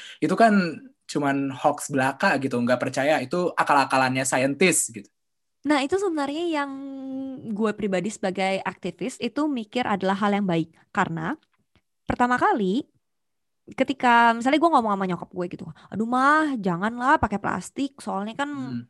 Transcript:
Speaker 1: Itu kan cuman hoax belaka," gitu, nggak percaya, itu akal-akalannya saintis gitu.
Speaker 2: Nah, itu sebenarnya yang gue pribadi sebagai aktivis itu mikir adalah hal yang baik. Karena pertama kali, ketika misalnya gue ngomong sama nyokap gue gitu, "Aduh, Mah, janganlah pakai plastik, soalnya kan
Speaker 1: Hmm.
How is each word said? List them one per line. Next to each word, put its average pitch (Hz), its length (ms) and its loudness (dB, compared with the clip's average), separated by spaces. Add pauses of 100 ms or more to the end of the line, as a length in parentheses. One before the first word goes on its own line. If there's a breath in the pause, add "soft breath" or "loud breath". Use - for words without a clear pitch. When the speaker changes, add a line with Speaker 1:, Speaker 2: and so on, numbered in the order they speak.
(180 loud breath)
Speaker 1:
Itu 165 160 0
kan 220 200 6 (520)
cuman 139 480 -2
hoax 143 400 -2
belaka," 135 340 0 (140)
gitu, 123 160 -2
nggak 123 240 2
percaya, 135 400 0
itu 175 320 -2
akal-akalannya 135 720 2
saintis 143 640 2
gitu. 104 180 -14 (600)
Speaker 2:
Nah, 285 160 4
itu 359 160 0
sebenarnya 311 480 -2
yang 285 240 -2 (800)
gue 208 240 0
pribadi 196 320 -2
sebagai 190 560 -4
aktivis 185 560 -8
itu 240 220 -4 (100)
mikir 247 320 -4
adalah 190 320 0
hal 202 240 0
yang 202 80 0
baik. 165 240 0 (240 soft breath)
Karena 175 400 -2 (720)
pertama 247 320 0
kali, 277 480 2 (840)
ketika 240 600 4
misalnya 240 260 2
gue 330 140 4
ngomong 233 240 4
sama 190 100 -2
nyokap 175 240 -4
gue 180 220 -6
gitu, - 140 -12 (260 soft breath)
"Aduh, 220 160 -2
Mah, 277 500 2
janganlah 226 640 0
pakai 214 180 -2
plastik, - 600 -6
soalnya 202 340 -6
kan 285 140 -4
Speaker 1:
Hmm. 254 420 -6